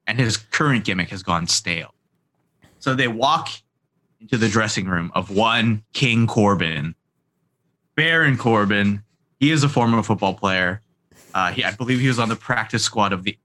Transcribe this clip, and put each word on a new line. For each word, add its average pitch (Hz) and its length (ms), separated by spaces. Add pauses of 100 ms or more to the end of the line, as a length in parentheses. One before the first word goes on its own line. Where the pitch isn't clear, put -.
and 110 120
his 113 180
current 135 480
gimmick 90 240
has 95 120
gone 85 240
stale." 82 480 (840)
So 135 160
they 127 120
walk 127 420 (720)
into 113 200
the 113 100
dressing 104 380
room 85 260
of 90 160
one 113 540 (100)
King 117 320
Corbin, 85 680 (1040)
Baron 156 380
Corbin, 101 680 (380)
he 147 100
is 156 140
a - 20
former 117 360
football 98 300
player. 92 480 (520)
Uh, 90 180
he, 117 140
I 95 60
believe 123 280
he 135 80
was 120 100
on 113 120
the 113 80
practice 113 440
squad 101 300
of 92 140
the 101 200